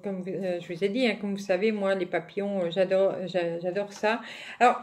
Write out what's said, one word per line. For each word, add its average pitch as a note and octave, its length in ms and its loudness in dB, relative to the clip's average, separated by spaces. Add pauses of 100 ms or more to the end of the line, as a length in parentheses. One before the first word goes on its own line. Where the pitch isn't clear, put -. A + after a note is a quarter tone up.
comme, F#3+ 260 -6
euh, F3+ 320 -4
je E3+ 140 -10
vous E3 100 -2
ai G#3 60 2
dit, B3 160 2
hein, G#3 160 2
comme G3+ 120 -4
vous G3 40 -4
savez, G3 340 0
moi, G3 220 0
les F3+ 140 0
papillons, F#3+ 560 -2
euh, E3+ 80 -2
j'adore, F#3+ 420 4 (140)
j'a-, E3+ 320 -2
j'adore F#3 340 -2
ça. A3 260 0 (400)
Alors, A#3 240 6